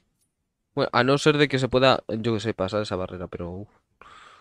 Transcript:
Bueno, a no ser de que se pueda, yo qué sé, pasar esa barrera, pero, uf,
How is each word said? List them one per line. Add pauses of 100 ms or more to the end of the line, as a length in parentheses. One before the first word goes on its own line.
(760)
Bueno,
a
no
ser
de
que
se
pueda,
yo
qué
sé,
pasar
esa
barrera,
pero,
uf, (720)